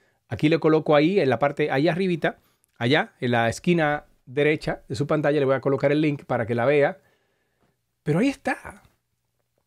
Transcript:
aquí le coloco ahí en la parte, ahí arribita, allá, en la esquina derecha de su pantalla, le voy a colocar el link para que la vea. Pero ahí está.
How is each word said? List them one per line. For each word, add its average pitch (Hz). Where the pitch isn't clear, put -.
aquí -
le 160
coloco 156
ahí 170
en 139
la 120
parte, 147
ahí 143
arribita, 170
allá, 147
en 123
la 117
esquina 151
derecha 147
de 139
su 143
pantalla, 151
le 135
voy 131
a 127
colocar 139
el 151
link 147
para 120
que 117
la 117
vea. 147
Pero 156
ahí 262
está. -